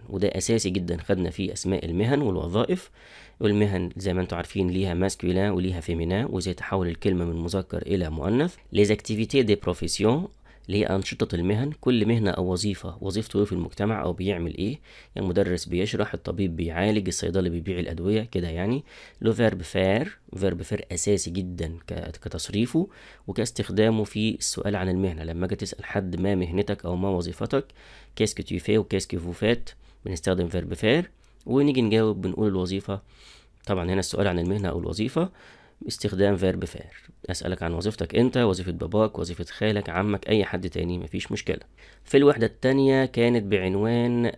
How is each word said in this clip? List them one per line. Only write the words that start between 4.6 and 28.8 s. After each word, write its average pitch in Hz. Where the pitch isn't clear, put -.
ليها 92
ماسكولين 92
وليها 92
فيمينان، 85
وإزاي 92
تحول 95
الكلمة 87
من 85
مذكر 85
إلى 90
مؤنث. 98
ليزاكتيفيتي 107
دي 107
بروفيسيون، 101
اللي 98
هي 104
أنشطة -
المهن، 104
كل 120
مهنة 110
أو 92
وظيفة، 92
وظيفته 98
إيه 104
في 104
المجتمع 101
أو 87
بيعمل 92
إيه، 110
يعني 98
مدرس 90
بيشرح، 101
الطبيب 95
بيعالج، 90
الصيدلي 87
بيبيع 87
الأدوية، 90
كده 90
يعني. 98
لو 113
فيرب 107
فير، 95
فيرب 92
فير 101
أساسي 92
جدًا 87
ك-، 82
كتصريفه 123
وكاستخدامه 107
في 107
السؤال -
عن 92
المهنة. 92
لما 82
أجي 92
تسأل -
حد 90
ما 95
مهنتك 92
أو 87
ما 92
وظيفتك، 92
كيسكو 104
تو 92
في 107
وكيسكو 95